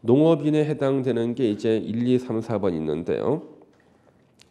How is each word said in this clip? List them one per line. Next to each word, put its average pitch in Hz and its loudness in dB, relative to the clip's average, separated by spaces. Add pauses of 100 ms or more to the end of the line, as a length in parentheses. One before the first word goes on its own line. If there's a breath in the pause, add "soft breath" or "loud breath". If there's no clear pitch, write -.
농업인에 151 4
해당되는 131 -2
게 113 2
이제 110 0
일, 113 -2
이, 127 4
삼, 120 -4
사 110 -4
번 95 0
있는데요. 78 -2 (1080 soft breath)